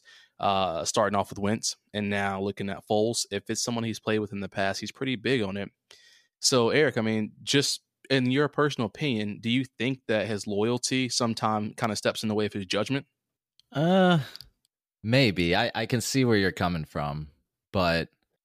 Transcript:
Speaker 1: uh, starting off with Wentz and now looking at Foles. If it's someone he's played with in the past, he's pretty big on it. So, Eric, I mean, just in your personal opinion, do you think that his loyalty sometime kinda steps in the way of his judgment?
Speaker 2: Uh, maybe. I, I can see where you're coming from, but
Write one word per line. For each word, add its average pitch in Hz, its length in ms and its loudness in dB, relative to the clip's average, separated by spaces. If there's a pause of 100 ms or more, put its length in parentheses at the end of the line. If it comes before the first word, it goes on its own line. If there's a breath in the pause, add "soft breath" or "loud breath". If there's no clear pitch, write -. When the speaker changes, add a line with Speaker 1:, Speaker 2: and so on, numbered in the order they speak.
(400 loud breath)
Speaker 1:
uh, 92 460 0
starting 104 320 2
off 98 120 0
with 101 100 -10
Wentz 104 360 -2 (180)
and 104 160 -2
now 101 300 -2
looking 98 300 -6
at - 200 -12
Foles. 110 400 2
If 101 200 -6
it's 110 120 -4
someone 117 220 -2
he's 110 160 -6
played 110 200 0
with 104 120 -4
in 101 80 -8
the 95 80 -6
past, 98 320 -2
he's - 140 -10
pretty 131 240 -6
big 113 240 0
on 98 160 -4
it. 98 120 -8 (680 loud breath)
So, 117 300 4
Eric, 131 280 2
I 117 40 2
mean, 110 320 -2 (100)
just - 380 0 (280)
in 127 220 2
your 143 160 2
personal 139 400 0
opinion, 107 540 -4
do 113 80 -4
you 127 160 2 (120)
think 131 300 -2
that 107 200 0
his 107 200 -6
loyalty 120 600 0
sometime 110 680 0
kinda 107 220 -2
steps - 260 -2
in 110 60 -2
the 107 60 0
way 107 100 2
of - 80 -4
his 101 120 -6
judgment? 110 420 -2 (680)
Speaker 2:
Uh, 175 460 4 (840 loud breath)
maybe. 98 520 4
I, 113 180 2
I 113 120 -2
can 117 160 0
see 131 240 2
where 113 120 6
you're 92 140 4
coming 87 320 -2
from, 73 460 -6 (420)
but 85 380 2 (360)